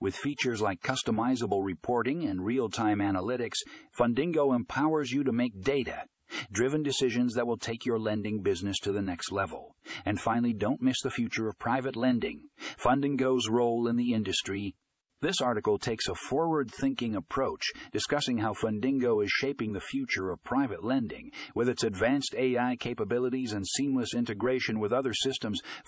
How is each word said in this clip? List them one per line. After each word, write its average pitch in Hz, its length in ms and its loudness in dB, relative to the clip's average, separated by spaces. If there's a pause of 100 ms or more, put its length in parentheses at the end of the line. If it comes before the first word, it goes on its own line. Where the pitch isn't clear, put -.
With 98 140 0
features 131 440 -2
like 101 220 0
customizable 113 840 0
reporting 120 640 0
and 92 180 -2
real-time 110 540 0
analytics, 101 640 0 (380)
Fundingo 139 560 4
empowers 139 580 0
you 139 120 0
to 131 80 2
make 113 320 -2
data-driven 131 1200 -2
decisions 123 520 2
that 120 120 0
will 117 100 0
take - 280 -6
your 117 140 2
lending 107 420 0
business 98 380 0
to 101 120 -2
the 98 120 0
next 90 280 -4
level. - 380 -4 (360)
And 104 140 0
finally, 117 340 2
don't 104 280 0
miss 127 200 2
the 131 80 -2
future 113 380 -2
of 104 120 -6
private 127 360 0
lending, 120 540 0 (280)
Fundingo's 131 720 2
role 120 380 4
in 117 100 2
the 120 160 2
industry. 98 600 -2 (460)
This 165 200 0
article 107 360 2
takes - 300 -2
a 95 80 -4
forward-thinking 135 1000 0
approach, - 480 -2 (300)
discussing 131 440 0
how 107 160 0
Fundingo 117 680 2
is 98 60 0
shaping 120 420 -2
the 98 100 -4
future 117 500 -4
of 85 120 -8
private 120 400 -2
lending. 120 480 -2 (240)
With 120 140 4
its - 140 0
advanced 113 540 2
A 123 200 2
I 123 200 2
capabilities 120 760 -2
and 98 120 -2
seamless 135 480 0
integration 120 680 0
with 104 120 0
other 117 220 2
systems, 117 480 -2 (260)